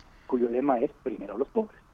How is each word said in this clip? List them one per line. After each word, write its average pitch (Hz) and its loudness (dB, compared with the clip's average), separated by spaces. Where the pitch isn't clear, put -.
cuyo 123 2
lema 127 2
es 143 0
"primero 101 -8
los 135 -2
pobres". - -4